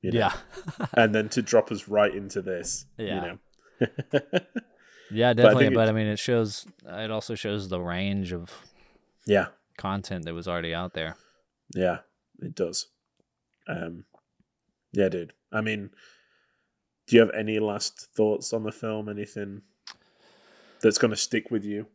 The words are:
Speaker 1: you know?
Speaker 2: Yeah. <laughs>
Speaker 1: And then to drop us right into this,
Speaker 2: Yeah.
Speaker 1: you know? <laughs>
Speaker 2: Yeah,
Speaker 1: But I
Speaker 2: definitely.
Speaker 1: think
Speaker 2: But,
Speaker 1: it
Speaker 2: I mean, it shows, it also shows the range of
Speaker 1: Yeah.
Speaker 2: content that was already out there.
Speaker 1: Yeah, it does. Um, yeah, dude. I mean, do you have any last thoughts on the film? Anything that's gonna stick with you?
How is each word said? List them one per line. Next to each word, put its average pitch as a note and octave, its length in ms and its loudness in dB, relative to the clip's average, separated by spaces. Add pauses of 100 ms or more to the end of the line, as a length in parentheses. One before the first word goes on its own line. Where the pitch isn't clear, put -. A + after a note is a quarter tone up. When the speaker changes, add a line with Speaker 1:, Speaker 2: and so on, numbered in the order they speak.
Speaker 1:
you F#2+ 100 -4
know? A#2 80 2
Speaker 2:
Yeah. - 140 2 (560)
<laughs> - 40 -10
Speaker 1:
And A2 200 6
then G#2+ 160 0
to B2+ 120 0
drop A2+ 300 4
us G#2 180 -8
right G#2 240 2
into G2 280 -6
this, F2+ 440 -6 (120)
Speaker 2:
Yeah. F#2 180 -6
Speaker 1:
you D#2+ 60 -4 (600)
know? - 380 -2
<laughs> - 0 - (960)
Speaker 2:
Yeah, A#2+ 200 4
Speaker 1:
But A2+ 60 0
I A#2+ 40 8
Speaker 2:
definitely. A2+ 220 10
Speaker 1:
think C3 100 4
Speaker 2:
But, A2+ 120 6
Speaker 1:
it A2 40 4
Speaker 2:
I - 20 0
mean, A2 140 0
it G#2 120 -2
shows, A2+ 460 0 (200)
it G#2+ 260 -10
also A2 240 -6
shows G2+ 320 -6
the F2+ 140 -4
range F#2 500 -2
of F2 180 -8 (760)
Speaker 1:
Yeah. G2 200 4 (300)
Speaker 2:
content F#2+ 480 -6
that E2 80 -8
was E2+ 140 -8
already E2 260 -4
out F2 200 -6
there. D#2+ 240 -8 (580)
Speaker 1:
Yeah, F2+ 240 0 (400)
it E2 160 -12
does. E2+ 320 -4 (800)
Um, E3+ 380 -10 (880)
yeah, G2 160 2
dude. E2+ 240 -8 (180)
I G#2+ 80 -2
mean, G#2+ 300 -4 (1160)
do A#2+ 100 6
you - 40 12
have A2 160 6
any G#2+ 220 -2
last G#2 560 -6
thoughts G#2+ 380 0
on A2 100 -4
the G#2+ 80 -8
film? G#2+ 380 -8
Anything G#2 540 -10 (1160)
that's A2 160 6
gonna A2 200 2
stick - 340 -4
with G#2 140 -2
you? G#2 300 -6